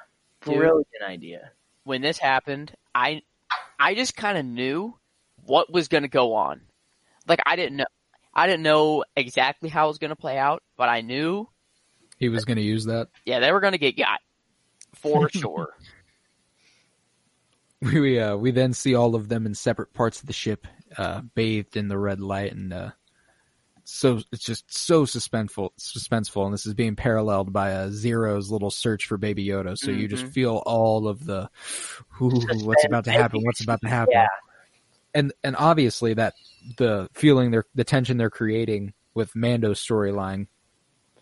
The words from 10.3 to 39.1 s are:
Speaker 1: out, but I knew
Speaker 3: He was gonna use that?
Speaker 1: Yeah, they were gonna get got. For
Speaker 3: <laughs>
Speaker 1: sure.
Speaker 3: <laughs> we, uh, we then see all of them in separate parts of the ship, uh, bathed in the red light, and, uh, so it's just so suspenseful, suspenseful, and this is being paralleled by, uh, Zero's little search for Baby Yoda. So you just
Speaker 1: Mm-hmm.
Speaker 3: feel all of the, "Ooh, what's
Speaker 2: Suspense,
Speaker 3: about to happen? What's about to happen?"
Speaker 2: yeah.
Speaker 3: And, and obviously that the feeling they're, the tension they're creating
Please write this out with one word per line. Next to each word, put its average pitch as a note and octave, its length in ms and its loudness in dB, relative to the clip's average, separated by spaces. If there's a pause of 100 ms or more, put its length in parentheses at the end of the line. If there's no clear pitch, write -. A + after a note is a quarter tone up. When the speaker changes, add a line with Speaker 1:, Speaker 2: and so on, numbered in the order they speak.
Speaker 1:
out, C#3+ 240 0 (140)
but B2 120 2
I A#2 140 2
knew D#3 460 -4 (680)
Speaker 3:
He B2 100 0
was A2+ 160 0
gonna A2+ 180 0
use A2 240 0
that? A2+ 220 -2 (180)
Speaker 1:
Yeah, B2 140 0
they C#3+ 120 4
were G3 80 4
gonna F#3+ 180 2
get C3+ 180 2
got. - 240 0 (760)
For D3+ 340 2
Speaker 3:
<laughs> - 60 -6
Speaker 1:
sure. E2+ 400 -6 (2250)
Speaker 3:
<laughs> - 0 -
we, C#3 260 4
uh, G#2 180 0
we A#2 140 0
then B2+ 220 2
see B2+ 220 0
all A#2+ 200 4
of G#2 140 -4
them A2+ 180 -2
in G#2 80 -4
separate - 380 -4
parts - 280 -2
of - 60 -18
the A#2+ 60 -8
ship, - 340 -6 (300)
uh, F2 240 -4 (140)
bathed A2 420 -2
in G#2 120 -2
the G2 100 -2
red G2 220 -2
light, G2 320 -4
and, F#2+ 200 -10
uh, F#2 180 -8 (960)
so B2 340 0 (120)
it's A#2 120 -10
just - 300 -10
so E3 300 2
suspenseful, A2 640 -4 (100)
suspenseful, - 680 -4
and G2+ 80 -4
this G2 100 -8
is G#2+ 80 -6
being G#2+ 240 -2
paralleled G#2+ 560 0
by, G2 220 0
uh, F#2+ 160 -4
Zero's G#2 600 -2
little G2+ 200 -2
search A2 360 -2
for G#2 120 -4
Baby G2+ 280 -4
Yoda. G2 300 -4
So - 140 -6
you G#2 180 -2
just B2+ 160 -6
Speaker 1:
Mm-hmm. C3+ 80 -12
Speaker 3:
feel A#2+ 320 0
all A2 420 2
of G#2+ 200 -6
the, G2 240 -6 (720)
"Ooh, B2+ 80 4
what's A#2+ 160 2
Speaker 2:
Suspense, A2+ 400 2
Speaker 3:
about A#2+ 180 0
to A#2 80 -4
happen? A2+ 300 2
What's A#2 200 -2
about A2+ 200 -2
to A2 60 -4
happen?" A#2+ 240 2
Speaker 2:
yeah. A2+ 160 6 (840)
Speaker 3:
And, C#3+ 180 2 (120)
and C#3 120 -2
obviously C#3 580 4
that G#2+ 180 2 (460)
the G#2+ 340 2
feeling C3 380 6
they're, A2+ 240 2
the A#2 100 0
tension B2+ 320 2
they're A2+ 140 2
creating G#2+ 640 -2 (180)